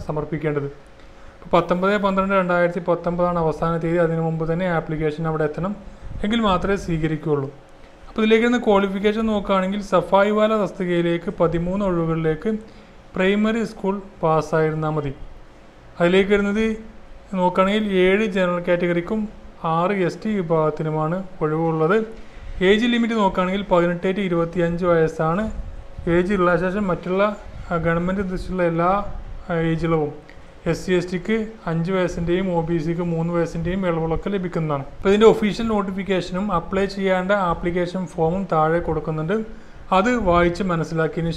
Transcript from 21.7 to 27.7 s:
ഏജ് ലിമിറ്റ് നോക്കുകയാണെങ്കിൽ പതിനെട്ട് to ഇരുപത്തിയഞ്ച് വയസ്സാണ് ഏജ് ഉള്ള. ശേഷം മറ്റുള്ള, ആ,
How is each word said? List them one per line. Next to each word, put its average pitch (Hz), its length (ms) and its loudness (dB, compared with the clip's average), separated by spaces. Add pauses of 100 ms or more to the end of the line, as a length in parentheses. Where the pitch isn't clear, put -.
ഏജ് 220 240 4
ലിമിറ്റ് 233 260 0
നോക്കുകയാണെങ്കിൽ 190 520 2
പതിനെട്ട് 175 440 2
to 208 120 -2
ഇരുപത്തിയഞ്ച് 170 640 0
വയസ്സാണ് 165 520 2 (720)
ഏജ് 180 220 2
ഉള്ള. 175 120 4 (140)
ശേഷം 185 280 -2
മറ്റുള്ള, 185 320 0 (460)
ആ, 175 160 0